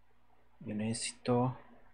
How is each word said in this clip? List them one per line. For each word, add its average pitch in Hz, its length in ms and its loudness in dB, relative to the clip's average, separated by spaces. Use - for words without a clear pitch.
Yo 110 140 -8
necesito, 120 840 0